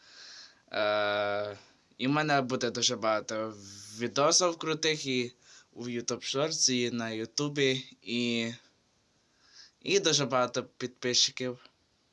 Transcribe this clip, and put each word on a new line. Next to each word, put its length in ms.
Е, 840
і 60
в 40
мене 300
буде 300
дуже 260
багато 580
відосів 600
крутих 480
і 260
у 160
YouTube 480
Shorts, 340
і 200
на 200
Ютубі, 920
і, 500
і 200
дуже 260
багато 380
підписчиків. 920